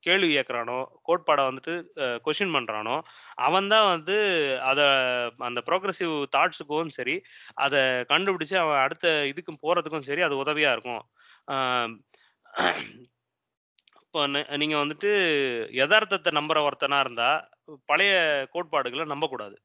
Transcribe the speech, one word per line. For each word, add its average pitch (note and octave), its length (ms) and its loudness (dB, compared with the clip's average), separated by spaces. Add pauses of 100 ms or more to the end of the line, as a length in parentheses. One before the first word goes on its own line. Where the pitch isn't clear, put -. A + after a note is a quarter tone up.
கேள்வி F3+ 260 2
கேட்கறானோ, B2 460 -2 (260)
கோட்பாடை D#3+ 420 2
வந்துட்டு, C3 300 -4 (260)
அ, B2 200 -2
கொஸ்டின் D#3+ 340 -2
பண்றானோ, A2 420 -2 (400)
அவன் F3 320 2
தான் G#3+ 200 6
வந்து E3+ 280 0 (460)
அத, C3+ 200 2 (560)
அந்த A#2+ 280 -6
ப்ரொக்ரெசிவ் F3+ 480 -2 (180)
தாட்ஸுக்கும் D#3+ 560 0
சரி, C3+ 280 -6 (400)
அதை C#3 260 0 (260)
கண்டுபிடிச்சு F3 480 0
அவன் D#3 220 2
அடுத்த C#3+ 300 0 (180)
இதுக்கும் D3 360 -8
போறதுக்கும் D#3 460 -2
சரி D3 140 -2
அது D3+ 140 0
உதவியா D3 360 0
இருக்கும். A#2 320 -4 (460)
ஆ, C#3 80 -4 (2500)
இப்போ D3 300 -2
ந-, C#3+ 300 -2
நீங்க D3+ 200 0
வந்துட்டு D3 320 -2 (640)
யதார்த்தத்தை F3+ 600 2
நம்புற D3+ 300 0
ஒருத்தனா C#3+ 360 0
இருந்தா A#2+ 300 0 (560)
பழைய F#3+ 280 2 (380)
கோட்பாடுகளை D3+ 540 -4
நம்பக்கூடாது. C3+ 600 -6